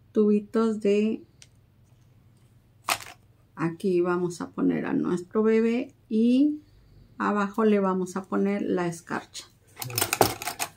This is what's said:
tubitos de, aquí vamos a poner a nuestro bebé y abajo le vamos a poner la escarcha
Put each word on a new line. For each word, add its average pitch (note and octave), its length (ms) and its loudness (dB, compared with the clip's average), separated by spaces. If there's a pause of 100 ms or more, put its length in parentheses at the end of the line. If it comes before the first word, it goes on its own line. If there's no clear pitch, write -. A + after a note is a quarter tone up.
(120)
tubitos G#3+ 680 2
de, G#3 440 0 (2250)
aquí F3 460 -2
vamos F3 400 -2
a F3 100 -8
poner F3+ 360 0
a - 60 -4
nuestro F3+ 500 -2
bebé A3+ 520 2 (140)
y B3+ 520 2 (580)
abajo G3+ 460 0
le G#3 160 4
vamos F#3 360 0
a F#3+ 80 -6
poner G3+ 380 0
la F3+ 240 0
escarcha - 580 -8 (1300)